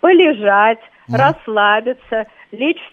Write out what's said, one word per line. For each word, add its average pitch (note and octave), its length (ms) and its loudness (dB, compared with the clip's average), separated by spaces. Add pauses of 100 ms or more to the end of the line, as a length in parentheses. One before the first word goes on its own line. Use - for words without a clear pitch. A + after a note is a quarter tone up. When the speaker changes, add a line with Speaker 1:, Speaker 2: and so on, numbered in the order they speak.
Speaker 1:
полежать, A3+ 800 2 (280)
Speaker 2:
Мгм. A#2+ 100 -4
Speaker 1:
расслабиться, A3 1080 -2 (260)
лечь C#4 300 -6 (100)